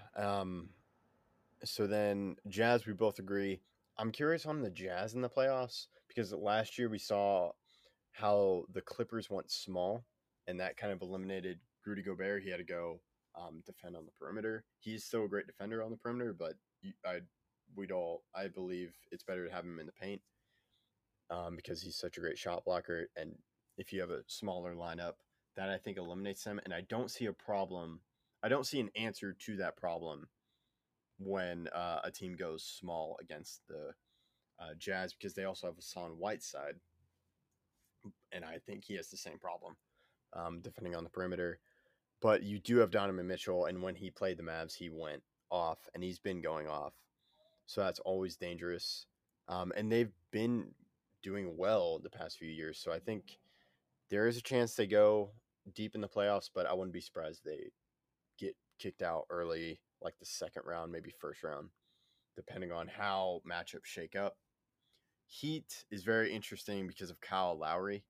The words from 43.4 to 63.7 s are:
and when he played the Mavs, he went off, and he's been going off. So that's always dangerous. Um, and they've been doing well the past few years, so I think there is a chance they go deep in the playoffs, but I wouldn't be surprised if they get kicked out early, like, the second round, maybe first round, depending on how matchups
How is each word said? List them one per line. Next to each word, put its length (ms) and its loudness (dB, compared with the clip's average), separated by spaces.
and 160 0
when 140 -2
he 140 -8
played 280 0
the 60 -8
Mavs, 320 -4
he 140 -8
went 340 -6
off, 420 2
and 100 -4
he's 160 -4
been 220 -2
going 260 0
off. 260 -4
So 160 -2
that's 180 2
always 380 0
dangerous. 680 -4
Um, 260 0
and 160 0
they've 220 6
been 420 0
doing 360 -4
well 420 4
the 100 -8
past 280 -8
few 120 -8
years, 300 -6
so 140 -2
I 60 -2
think 400 -6
there 180 6
is 100 4
a 40 -6
chance 340 4
they 120 4
go 440 10
deep 220 -4
in 60 0
the 60 -2
playoffs, 460 4
but 120 2
I 80 4
wouldn't 200 0
be 80 -4
surprised 440 -6
if 60 -6
they 180 -8
get 180 -4
kicked 220 -4
out 280 2
early, 520 -2
like, 160 -6
the 80 -20
second 400 -6
round, 260 -4
maybe 200 -8
first 320 -8
round, 260 -6
depending 360 -8
on 160 -2
how 580 2
matchups 400 -6